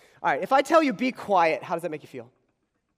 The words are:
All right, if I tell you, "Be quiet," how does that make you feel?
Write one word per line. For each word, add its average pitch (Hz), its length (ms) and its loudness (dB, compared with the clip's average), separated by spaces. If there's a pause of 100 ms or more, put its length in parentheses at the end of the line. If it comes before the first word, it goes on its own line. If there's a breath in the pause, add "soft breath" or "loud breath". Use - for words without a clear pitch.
(220 soft breath)
All 175 80 0
right, 147 120 -2
if 190 100 -2
I 277 100 4
tell 320 200 4
you, 262 100 0
"Be 240 200 -4
quiet," 165 500 0
how 165 120 -6
does 165 80 -6
that 165 80 -6
make 151 120 -10
you - 60 -20
feel? 120 220 -16 (680)